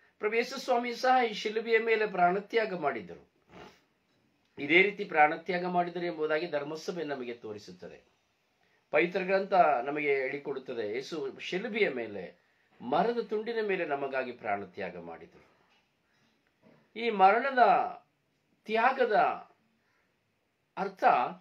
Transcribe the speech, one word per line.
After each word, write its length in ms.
ಪ್ರಭು 180
ಯೇಸು 240
ಸ್ವಾಮಿ 340
ಸಹ 360
ಈ 20
ಶಿಲುಬೆಯ 460
ಮೇಲೆ 280
ಪ್ರಾಣತ್ಯಾಗ 680
ಮಾಡಿದರು. 540
ಇದೇ 240
ರೀತಿ 220
ಪ್ರಾಣತ್ಯಾಗ 600
ಮಾಡಿದರು 400
ಎಂಬುದಾಗಿ 460
ಧರ್ಮಸಭೆ 540
ನಮಗೆ 300
ತೋರಿಸುತ್ತದೆ. 760
ಪವಿತ್ರ 320
ಗ್ರಂಥ 300
ನಮಗೆ 300
ಹೇಳಿಕೊಡುತ್ತದೆ, 800
ಯೇಸು 440
ಶಿಲುಬೆಯ 500
ಮೇಲೆ, 480
ಮರದ 380
ತುಂಡಿನ 380
ಮೇಲೆ 180
ನಮಗಾಗಿ 480
ಪ್ರಾಣತ್ಯಾಗ 640
ಮಾಡಿದರು. 500
ಈ 140
ಮರಣದ, 480
ತ್ಯಾಗದ 500
ಅರ್ಥ 280